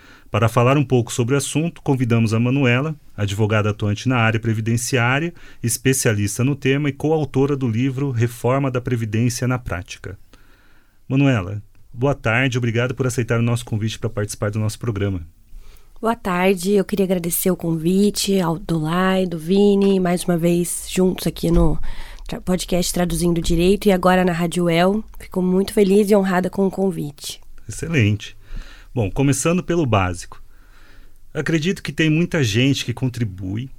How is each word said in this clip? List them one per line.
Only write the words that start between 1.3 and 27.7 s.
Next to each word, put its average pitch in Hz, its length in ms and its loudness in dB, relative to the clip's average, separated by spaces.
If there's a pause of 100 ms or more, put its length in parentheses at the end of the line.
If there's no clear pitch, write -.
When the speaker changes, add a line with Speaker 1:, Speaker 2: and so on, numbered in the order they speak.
Speaker 1:
o - 20 2
assunto, 151 460 -4
convidamos 117 500 2
a 113 80 2
Manuela, 131 560 2 (180)
advogada 104 540 0
atuante 104 400 -2
na 127 80 2
área 113 240 2
previdenciária, 120 960 0 (280)
especialista 117 800 0
no 139 140 0
tema 143 320 0
e 135 40 -2
coautora 143 600 0
do 131 140 -2
livro 131 420 -2
Reforma 120 600 0
da 123 100 -4
Previdência 117 640 -2
na 127 120 0
Prática. 92 600 -10 (880)
Manuela, 117 560 0 (300)
boa 131 220 0
tarde, 123 420 0
obrigado 120 380 0
por 131 120 -2
aceitar 120 320 -2
o 117 40 0
nosso 120 240 -2
convite 110 320 -4
para 113 100 -6
participar 104 420 -4
do 110 80 -6
nosso 107 200 -4
programa. 101 420 -4 (800)
Speaker 2:
Boa 233 160 -2
tarde, 185 560 0
eu 196 120 4
queria 196 200 0
agradecer 180 460 -2
o 180 60 0
convite 185 840 0
ao, 165 180 0
do 165 200 -2
Lai, 185 480 0
do 170 120 -6
Vini, 196 640 4
mais 180 240 0
uma 175 140 2
vez 175 500 0
juntos - 380 0
aqui 170 240 -2
no 170 280 6 (480)
tra-, - 140 -10
podcast 180 500 -2
Traduzindo 170 520 0
Direito 180 440 2
e 202 60 6
agora 180 320 4
na 180 80 2
Rádio 170 380 0
El. 185 340 2 (140)
Fico - 240 -6
muito 185 320 0
feliz 202 360 4
e 214 60 6
honrada 185 320 2
com 196 180 0
o 185 40 0
convite. 165 680 -6 (300)
Speaker 1:
Excelente. 107 680 -2 (600)